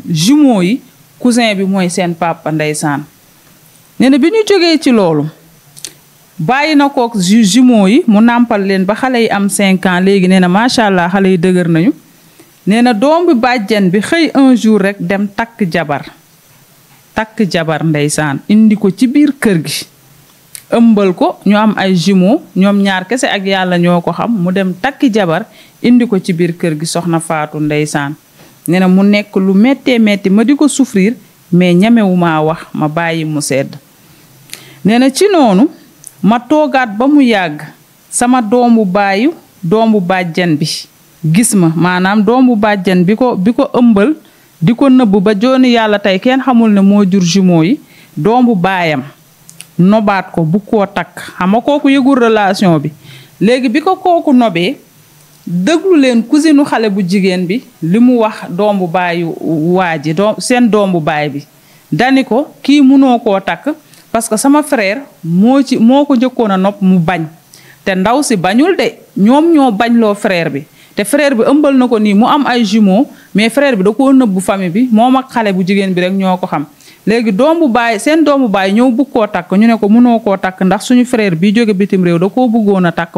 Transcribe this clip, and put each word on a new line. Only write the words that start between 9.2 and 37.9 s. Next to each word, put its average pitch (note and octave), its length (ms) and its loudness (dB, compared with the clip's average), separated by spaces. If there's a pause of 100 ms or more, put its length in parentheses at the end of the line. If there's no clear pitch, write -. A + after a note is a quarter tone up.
yi G#3+ 60 -2
am G3+ 200 -2
cinq F#3+ 360 0
ans. F3+ 180 0
Léegi F#3+ 240 2
nee F#3 120 4
na F#3 80 2
macha A3 380 0
allah, F3+ 260 0
xale G3 200 0
yi F#3 60 2
dëgër F3+ 300 0
nañu. E3+ 240 2 (760)
Nee A3 140 2
na B3 120 2
doom D4+ 340 0
bi E4+ 60 2
bàjjen A3 560 0
bi G3 100 0
xëy E4 360 -2
un C4 200 4
jour G#3+ 260 2
rek G3+ 180 -2
dem G3 280 -4
takk A3+ 440 -6
jabar. D#3 340 -4 (1120)
Takk A3 340 -4
jabar D#3+ 340 -4
ndeysaan, D3+ 640 -2
indi G#3+ 300 4
ko F#3+ 140 0
ci B3 160 -2
biir C#4+ 320 2
kër G3+ 260 0
gi. - 200 -10 (840)
Ëmbal G#3 460 2
ko, F4 300 -2
ñu G3+ 120 2
am G#3+ 200 2
ay F#3+ 180 0
jumeaux, F#3+ 460 0 (140)
ñoom G3+ 280 0
ñaar F#3 240 -2
kese A#3+ 200 -4
ak G3 180 -4
Yàlla F#3 340 -2
ñoo F3 220 0
ko E3+ 100 -4
xam, F3+ 260 -6
mu F3+ 140 -2
dem F#3 240 -2
takki C#4 340 -2
jabar, F#3+ 360 -2 (360)
indi A#3+ 240 2
ko G#3 140 -2
ci F#3 140 -4
biir E3+ 240 -2
kër E3 200 -4
gi, E3 80 -8
soxna E3+ 340 -4
Faatu D#3 400 -6
ndeysaan. D3+ 540 -4 (540)
Nee F3 120 0
na F#3 80 2
mu F#3 140 2
nekk G3+ 360 0
lu F#3+ 160 0
méttee B3+ 440 0
métti, G3+ 320 0
ma G#3 140 2
di B3+ 120 2
ko D4+ 120 0
souffrir, A3 480 0 (360)
mais F3 220 2
ñemewumaa F3+ 680 2
wax, D#3 140 -2 (160)
ma D3+ 140 -4
bàyyi E3 380 -4
mu D3+ 160 -6
sedd. C3+ 360 -6 (1080)
Nee A3+ 140 2
na C4 100 2
ci C4+ 220 0
noonu, B3+ 380 2 (520)
ma F4 180 0
toogaat C4 580 -2
ba B3+ 100 0
mu D4 160 4
yàgg, F3+ 380 -2 (480)